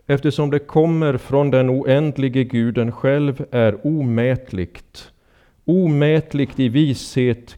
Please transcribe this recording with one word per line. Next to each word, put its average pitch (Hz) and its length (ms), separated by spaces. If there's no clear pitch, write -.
eftersom 143 440
det 143 80
kommer 156 580
från 139 340
den 127 200
oändlige 135 720
Guden 117 480
själv, 143 580
är 113 360
omätligt. 123 1300
Omätligt 151 960
i 131 80
vishet, 127 880